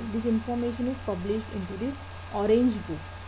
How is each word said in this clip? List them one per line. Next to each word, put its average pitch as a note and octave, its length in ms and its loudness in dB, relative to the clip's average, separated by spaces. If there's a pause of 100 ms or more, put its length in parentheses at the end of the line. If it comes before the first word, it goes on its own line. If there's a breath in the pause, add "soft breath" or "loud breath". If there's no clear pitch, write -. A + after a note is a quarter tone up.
(140)
this A3+ 120 0
information A#3+ 600 0
is B3+ 120 -2
published G#3 540 -2
into F#3+ 240 -4
this C4 180 -2 (380)
orange G#3+ 420 6 (120)
book, D#3 120 -4 (280)